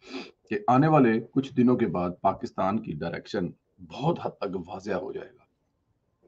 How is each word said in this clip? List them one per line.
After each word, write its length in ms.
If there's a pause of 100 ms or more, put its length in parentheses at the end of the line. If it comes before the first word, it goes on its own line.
(480)
कि 220
आने 180
वाले 320
कुछ 320
दिनों 240
के 100
बाद 360
पाकिस्तान 560
की 140
direction 640 (260)
बहुत 440
हद 60
तक 260
वाज़ेह 400
हो 160
जाएगा। 340 (800)